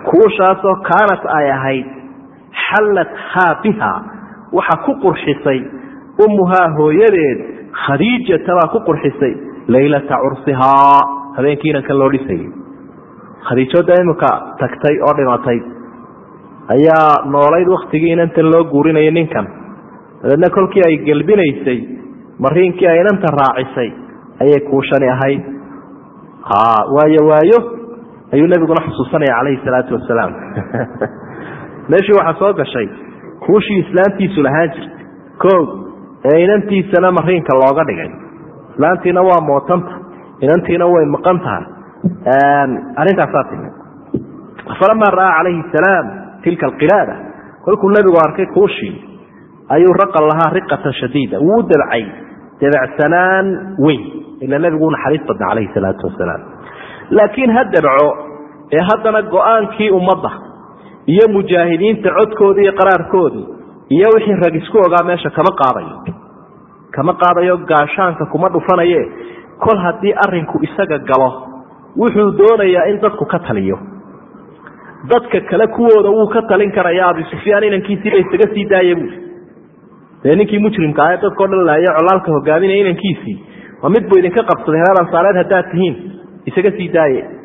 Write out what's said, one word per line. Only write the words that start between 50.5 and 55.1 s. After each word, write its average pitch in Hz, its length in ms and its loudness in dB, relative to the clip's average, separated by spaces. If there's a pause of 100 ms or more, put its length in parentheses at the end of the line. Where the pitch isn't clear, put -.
riqatan 147 380 -4
shadiida. 123 480 -4
Wuu 202 220 2
dabcay, 131 420 0 (540)
dabacsanaan 156 880 0 (320)
weyn. 135 240 2 (380)
Ila 131 180 -4
nabigu 156 260 0
wuu 160 60 0
naxariis 143 360 -2